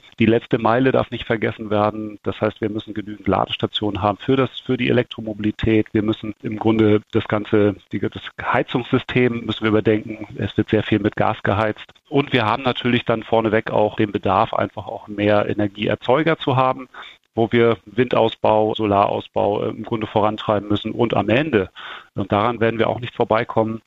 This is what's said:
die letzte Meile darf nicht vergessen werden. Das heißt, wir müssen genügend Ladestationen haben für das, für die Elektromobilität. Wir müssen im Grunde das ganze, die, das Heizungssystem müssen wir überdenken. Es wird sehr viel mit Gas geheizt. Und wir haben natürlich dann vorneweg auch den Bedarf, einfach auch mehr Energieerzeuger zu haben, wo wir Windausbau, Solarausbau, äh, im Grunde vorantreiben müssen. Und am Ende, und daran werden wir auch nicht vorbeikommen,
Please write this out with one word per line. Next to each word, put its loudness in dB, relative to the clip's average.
die 4
letzte 2
Meile 2
darf 0
nicht -8
vergessen -4
werden. -2
Das -6
heißt, -2
wir -4
müssen -8
genügend -8
Ladestationen -2
haben 0
für 0
das, -2
für -2
die -2
Elektromobilität. 0
Wir 2
müssen -4
im -8
Grunde 4
das 0
ganze, 2
die, -4
das -6
Heizungssystem 0
müssen -6
wir 2
überdenken. 0
Es -6
wird 0
sehr 2
viel 2
mit 0
Gas 0
geheizt. -2
Und 0
wir 2
haben 0
natürlich 0
dann 0
vorneweg 0
auch 0
den 2
Bedarf, 0
einfach -4
auch -14
mehr 2
Energieerzeuger -2
zu -2
haben, 0
wo 0
wir 4
Windausbau, 2
Solarausbau, 0
äh, -2
im -8
Grunde -6
vorantreiben 0
müssen. -2
Und 0
am 0
Ende, 2
und -4
daran 0
werden 0
wir 2
auch -2
nicht -12
vorbeikommen, 0